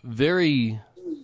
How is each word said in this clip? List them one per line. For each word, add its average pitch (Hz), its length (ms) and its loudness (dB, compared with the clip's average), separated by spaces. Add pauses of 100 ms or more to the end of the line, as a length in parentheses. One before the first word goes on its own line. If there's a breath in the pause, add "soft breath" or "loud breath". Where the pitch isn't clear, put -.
very, 123 760 0 (420)